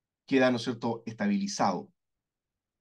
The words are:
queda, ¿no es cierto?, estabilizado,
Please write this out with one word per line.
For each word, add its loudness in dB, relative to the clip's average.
queda, 4
¿no 0
es -6
cierto?, -4
estabilizado, -2